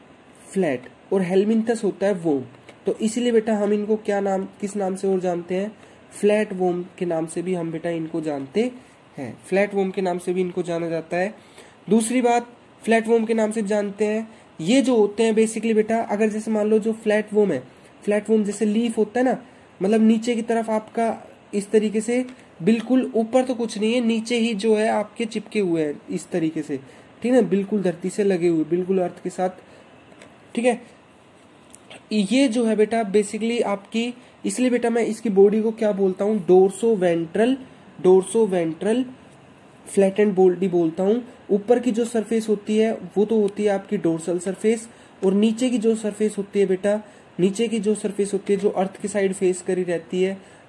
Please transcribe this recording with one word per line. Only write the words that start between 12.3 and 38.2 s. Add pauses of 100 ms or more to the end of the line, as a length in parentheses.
फ्लैट
वोम
के
नाम
से
जानते
हैं, (300)
ये
जो
होते
हैं
basically
बेटा,
अगर
जैसे
मान
लो
जो
फ्लैट
वोम
है, (420)
फ्लैट
वोम
जैसे
लीफ
होता
है
ना, (400)
मतलब
नीचे
की
तरफ
आपका (380)
इस
तरीके
से (380)
बिल्कुल
ऊपर
तो
कुछ
नहीं
है,
नीचे
ही
जो
है
आपके
चिपके
हुए
हैं (100)
इस
तरीके
से, (440)
ठीक
है,
बिल्कुल
धरती
से
लगे
हुए,
बिल्कुल
अर्थ
के
साथ, (920)
ठीक
है। (1300)
ये
जो
है
बेटा
basically
आपकी, (320)
इसलिए
बेटा
मैं
इसकी
बॉडी
को
क्या
बोलता
हूँ,
डोर्सोवेंट्रल, (420)
डोर्सोवेंट्रल (840)